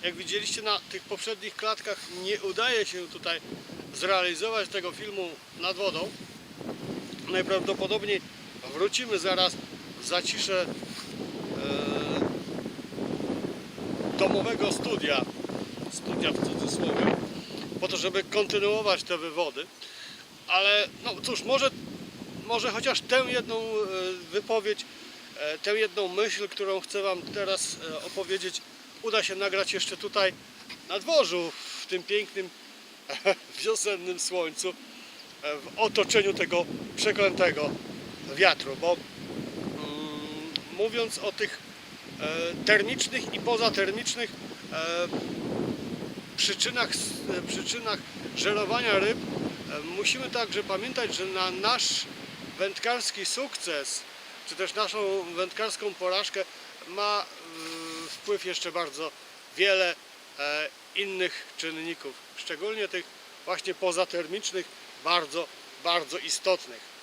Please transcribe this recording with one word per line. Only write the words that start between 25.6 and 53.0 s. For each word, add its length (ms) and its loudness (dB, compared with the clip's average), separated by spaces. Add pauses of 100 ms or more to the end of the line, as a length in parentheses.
jedną 280 2
myśl, 400 2
którą 320 0
chcę 220 -4
wam 200 0
teraz, 560 0 (140)
e, 140 -6
opowiedzieć, 560 -2 (400)
uda 220 4
się 120 2
nagrać 380 2
jeszcze 240 0
tutaj 360 4 (560)
na 100 0
dworzu, 520 4 (300)
w 40 -8
tym 180 -2
pięknym 460 0 (600)
<laughs> 540 2
wiosennym 560 2
słońcu, 500 0
e, 40 -4 (840)
w 220 -10
otoczeniu 540 6
tego 320 4 (300)
przeklętego 720 6 (680)
wiatru, 460 6
bo, 120 6
mm, 1600 -6 (240)
mówiąc 400 0
o 140 -2
tych, 260 -2 (600)
e, 460 -2
termicznych 680 4
i 60 -2
pozatermicznych, 920 2 (420)
e, 340 0 (1300)
przyczynach 520 2
s-, 480 -2
e, 100 -2
przyczynach 520 -2 (360)
żerowania 640 4
ryb, 180 4
e, 600 -4
musimy 500 0
także 340 0
pamiętać, 520 0
że 100 -2
na 260 2
nasz 540 2 (520)
wędkarski 680 0